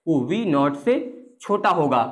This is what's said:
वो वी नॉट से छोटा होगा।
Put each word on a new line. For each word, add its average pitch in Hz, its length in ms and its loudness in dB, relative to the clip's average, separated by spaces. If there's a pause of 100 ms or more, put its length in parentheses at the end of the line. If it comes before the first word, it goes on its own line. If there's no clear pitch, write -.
वो 156 160 2
वी 196 240 -2
नॉट 143 320 2
से 247 200 0 (420)
छोटा 202 300 0
होगा। 143 420 2